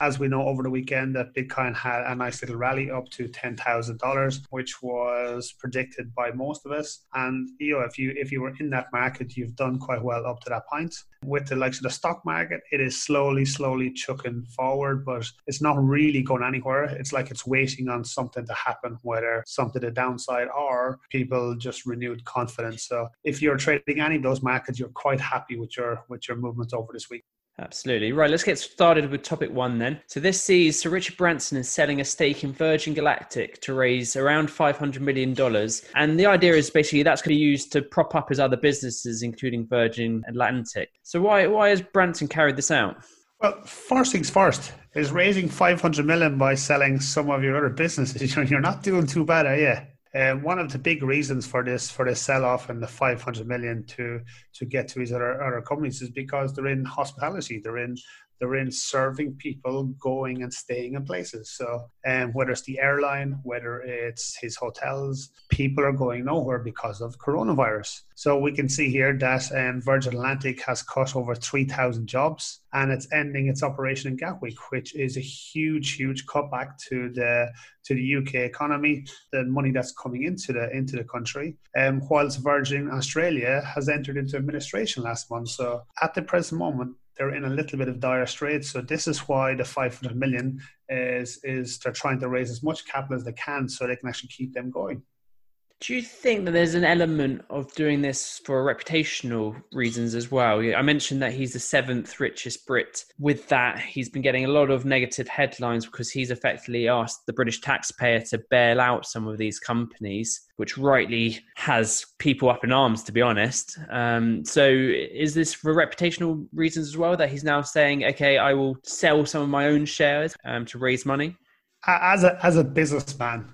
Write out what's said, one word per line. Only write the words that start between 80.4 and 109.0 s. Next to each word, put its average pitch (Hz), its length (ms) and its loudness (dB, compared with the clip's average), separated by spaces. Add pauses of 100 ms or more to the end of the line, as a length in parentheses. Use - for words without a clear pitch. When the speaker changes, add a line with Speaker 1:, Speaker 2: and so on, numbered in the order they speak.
Speaker 1:
the, 117 240 -4
into 135 220 -4
the 117 80 -6
country. 139 500 -8 (220)
Um, 135 320 2
whilst 143 340 2
Virgin 143 480 0
Australia 139 720 0 (120)
has 143 140 -2
entered 143 300 -2
into 139 180 -2
administration 135 680 -4
last 117 280 -6
month. 117 160 -6
So 120 360 -4 (180)
at 160 120 0
the 185 80 -4
present 165 380 -2
moment, 131 380 -4 (200)
they're 139 160 -2
in 143 120 -6
a 131 40 -2
little 143 280 -4
bit 131 100 -2
of 120 140 -6
dire 127 240 0
straits. 143 460 -4
So 127 100 -6
this 156 260 -4
is 147 120 -2
why 131 360 0
the 139 80 -2
five 127 320 -4
hundred 123 220 -8
million 131 420 -2 (300)
is, 127 540 -4
is 131 360 -6
they're 123 140 -4
trying 135 260 -2
to 127 80 -2
raise 127 220 -2
as 117 120 -8
much 156 240 -4
capital 135 300 -6
as 127 80 -6
they 117 100 -8
can 139 360 -4
so 127 180 -4
they 123 80 -2
can 127 140 -8
actually 123 200 -10
keep 131 240 -10
them 123 160 -6
going. 180 320 -6 (800)
Speaker 2:
Do - 120 -6
you 247 80 -2
think 220 440 0
that 175 60 0
there's 170 220 6
an 175 120 4
element 160 640 4
of 139 260 -6
doing 147 260 2
this - 440 -4
for 135 180 2
reputational 120 960 0 (120)
reasons 117 420 0
as 120 160 -6
well? 117 300 4
I 113 200 2
mentioned 139 400 2
that 123 120 0
he's 131 180 -4
the 123 80 -8
seventh 127 640 -2
richest - 440 -4
Brit. - 380 -2 (160)
With 143 300 0
that, 123 300 2
he's - 280 -6
been 139 140 -6
getting 131 240 4
a 135 40 2
lot 143 220 6
of 127 140 2
negative 131 420 0
headlines 120 580 0
because - 240 -8
he's 127 220 -4
effectively 120 560 -2
asked 117 380 0
the 117 80 -4
British 117 260 0
taxpayer 120 640 0
to 113 280 -4
bail 120 300 6
out 123 260 2